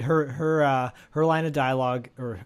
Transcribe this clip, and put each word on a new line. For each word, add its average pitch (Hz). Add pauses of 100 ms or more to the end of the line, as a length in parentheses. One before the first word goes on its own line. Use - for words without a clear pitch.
her, 151
her, 156
uh, 131 (220)
her 156
line 160
of 156
dialogue, 131
or 117